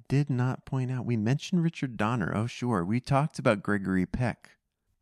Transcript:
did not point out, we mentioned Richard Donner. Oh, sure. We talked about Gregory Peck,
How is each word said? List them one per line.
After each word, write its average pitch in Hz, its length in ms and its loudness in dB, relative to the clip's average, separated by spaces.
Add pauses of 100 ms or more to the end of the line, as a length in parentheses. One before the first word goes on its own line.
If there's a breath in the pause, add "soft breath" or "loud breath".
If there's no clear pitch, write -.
did 143 200 2
not 127 380 -2
point 127 240 -2
out, 127 160 -6
we 117 100 0
mentioned 139 460 0
Richard 143 340 -2
Donner. 107 400 0
Oh, 107 100 0
sure. 120 380 -2
We 113 160 0
talked 139 380 0
about 117 240 2
Gregory 95 420 2
Peck, - 460 -4 (520)